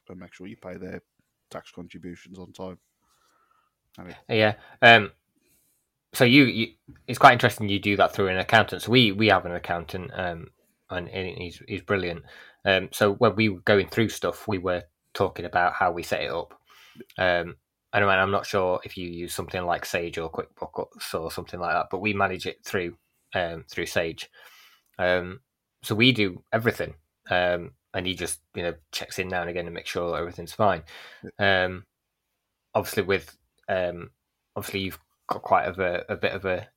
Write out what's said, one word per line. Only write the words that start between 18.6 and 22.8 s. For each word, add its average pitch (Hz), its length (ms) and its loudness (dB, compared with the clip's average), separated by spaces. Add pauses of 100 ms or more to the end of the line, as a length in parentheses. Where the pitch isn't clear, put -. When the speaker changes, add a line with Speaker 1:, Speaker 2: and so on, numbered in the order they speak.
Speaker 2:
if - 120 -14
you 90 120 -8
use 85 240 -10
something 90 320 -8
like 85 200 -2
Sage 85 320 -6
or 80 140 -6
QuickBooks - 880 -10
or 82 120 -8
something - 280 -12
like 85 140 -4
that, 82 180 -2
but 92 100 -6
we 104 120 -2
manage 95 340 -2
it - 180 -10
through, 87 320 -4 (360)